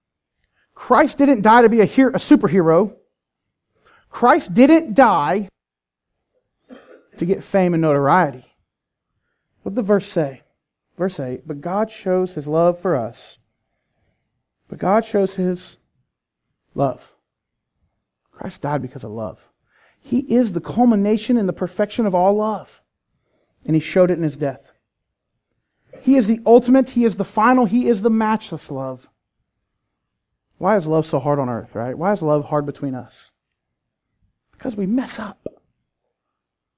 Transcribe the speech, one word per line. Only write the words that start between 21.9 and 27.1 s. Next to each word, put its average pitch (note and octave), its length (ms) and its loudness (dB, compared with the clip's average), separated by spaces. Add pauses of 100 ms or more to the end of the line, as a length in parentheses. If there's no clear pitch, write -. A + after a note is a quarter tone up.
of F#3 80 -2
all F#3 200 2
love. G#3+ 460 -6 (840)
And D#3 80 -2
he D#3 60 2
showed F3+ 300 2
it E3+ 60 -2
in E3 60 -4
his C#3+ 140 -4
death. C#3 360 -8 (1300)
He C4+ 140 4
is A3 100 2
the A3+ 200 0
ultimate, B3 440 4
he A#3 140 0
is F#3 120 0